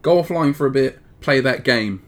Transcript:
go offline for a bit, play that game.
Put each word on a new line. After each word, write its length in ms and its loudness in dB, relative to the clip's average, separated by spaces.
go 200 2
offline 320 -2
for 120 -2
a 40 2
bit, 280 -2
play 200 0
that 240 -2
game. 440 -2